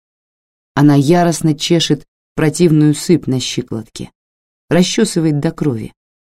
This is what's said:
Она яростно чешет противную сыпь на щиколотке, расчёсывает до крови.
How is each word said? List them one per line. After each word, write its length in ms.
Она 200
яростно 640
чешет 480
противную 600
сыпь 320
на 140
щиколотке, 720
расчёсывает 720
до 120
крови. 420